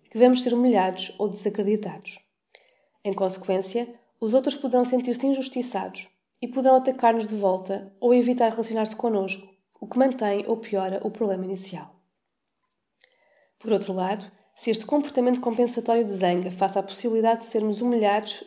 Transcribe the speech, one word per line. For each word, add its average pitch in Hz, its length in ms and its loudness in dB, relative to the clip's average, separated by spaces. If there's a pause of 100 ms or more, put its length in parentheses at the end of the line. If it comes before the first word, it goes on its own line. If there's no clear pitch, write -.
que - 80 -10
vamos 247 260 8
ser 240 100 0
humilhados 208 640 2
ou 208 100 -2
desacreditados. 202 920 -4 (840)
Em 196 100 -4
consequência, 196 760 -2 (320)
os 220 140 0
outros 269 220 2
poderão 247 300 2
sentir-se 247 400 -2
injustiçados 247 800 -4 (320)
e 240 80 -8
poderão 262 280 4
atacar-nos 240 520 2
de 214 80 -6
volta 196 640 -2
ou 240 140 4
evitar 247 380 4
relacionar-se 220 440 -2
connosco, 196 540 -2 (300)
o 208 80 -12
que - 100 -6
mantém 226 500 2
ou - 100 -2
piora 190 460 -4
o 214 60 -4
problema 185 360 -4
inicial. 185 500 -10 (1600)
Por 220 160 -2
outro 190 200 0
lado, 185 320 -4 (300)
se - 140 -4
este 220 160 0
comportamento 247 560 2
compensatório 233 640 0
de 202 60 -4
zanga 180 400 0
face 180 260 -2
à 190 60 0
possibilidade 226 560 0
de 233 60 -10
sermos 214 360 -2
humilhados 214 640 0